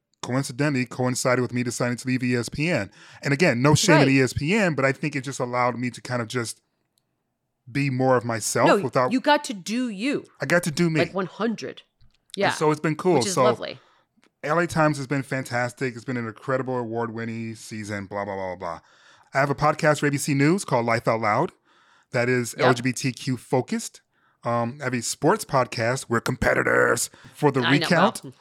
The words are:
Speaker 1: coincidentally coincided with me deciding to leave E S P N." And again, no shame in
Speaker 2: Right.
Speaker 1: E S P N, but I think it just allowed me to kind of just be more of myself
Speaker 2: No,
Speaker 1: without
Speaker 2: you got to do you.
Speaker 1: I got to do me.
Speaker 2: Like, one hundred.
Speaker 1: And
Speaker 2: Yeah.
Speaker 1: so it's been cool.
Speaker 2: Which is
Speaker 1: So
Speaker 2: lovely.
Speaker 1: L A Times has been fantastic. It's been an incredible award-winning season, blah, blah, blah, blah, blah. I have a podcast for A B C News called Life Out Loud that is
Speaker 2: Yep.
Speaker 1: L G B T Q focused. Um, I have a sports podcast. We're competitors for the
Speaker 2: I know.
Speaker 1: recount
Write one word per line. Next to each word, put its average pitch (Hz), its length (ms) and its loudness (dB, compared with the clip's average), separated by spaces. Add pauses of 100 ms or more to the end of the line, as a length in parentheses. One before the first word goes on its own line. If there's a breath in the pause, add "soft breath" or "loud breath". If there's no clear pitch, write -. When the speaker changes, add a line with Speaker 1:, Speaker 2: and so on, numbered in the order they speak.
(220)
Speaker 1:
coincidentally 131 600 -2
coincided 127 560 0
with 120 120 -2
me 123 100 -2
deciding 123 340 -2
to 120 120 -14
leave 127 140 0
E 123 140 0
S 120 120 -2
P 151 200 -4
N." 113 220 -2 (320 loud breath)
And 139 100 -2
again, 143 300 4
no 151 120 6
shame - 280 6
in 135 40 6
Speaker 2:
Right. - 100 6
Speaker 1:
E 135 40 6
S 127 140 2
P 156 200 0
N, 190 200 2
but 135 100 0
I 135 80 2
think 143 240 -6
it 131 60 -4
just 131 180 -8
allowed 123 380 -2
me 123 120 -4
to 117 120 -12
kind 123 200 -4
of 110 60 -8
just 117 320 -6 (1120)
be 139 200 0
more 127 260 4
of 117 80 0
myself 117 440 2
Speaker 2:
No, 254 100 6
Speaker 1:
without 131 340 0
Speaker 2:
you 262 80 0
got 294 240 2
to 262 100 -10
do 214 340 -6
you. 214 360 -4 (160)
Speaker 1:
I 139 60 -4
got 175 180 2
to 175 60 -2
do 170 200 2
me. 156 100 0
Speaker 2:
Like, 170 140 -2
one 190 120 -2
hundred. 202 560 -6 (540)
Speaker 1:
And 190 60 -4
Speaker 2:
Yeah. 180 100 2
Speaker 1:
so 151 180 2
it's 151 100 0
been 151 160 0
cool. 180 180 2
Speaker 2:
Which 120 120 2
is - 80 -4
Speaker 1:
So 131 100 4
Speaker 2:
lovely. - 340 0 (680 soft breath)
Speaker 1:
L 151 160 0
A 175 60 0
Times 151 320 2
has 131 100 -8
been 139 160 -2
fantastic. 123 720 -4
It's 117 80 -14
been 127 140 -4
an 117 100 -4
incredible 127 500 -4
award-winning 113 800 -6
season, 104 500 -10
blah, 101 180 -6
blah, 98 120 -6
blah, 92 180 -6
blah, - 20 -10
blah. 85 240 -10 (540 soft breath)
I 139 60 0
have 143 100 2
a 139 60 -4
podcast 151 440 2
for 151 60 2
A 143 40 2
B 139 80 0
C 143 160 -2
News 151 300 2
called 117 220 0
Life 113 220 0
Out 113 120 0
Loud 113 300 2 (600 soft breath)
that 120 160 0
is 123 280 0
Speaker 2:
Yep. 135 100 2
Speaker 1:
L 127 80 6
G 120 80 -2
B 127 100 0
T 131 200 -4
Q 127 240 -6
focused. - 640 -4 (420)
Um, 120 360 -2
I 143 40 -8
have 127 100 -2
a 120 80 -2
sports 185 420 0
podcast. 123 640 -2
We're 117 120 0
competitors 123 920 2 (240 loud breath)
for 147 160 2
the 131 100 0
Speaker 2:
I 120 40 0
know. 113 60 0 (100)
Speaker 1:
recount 175 420 2 (180)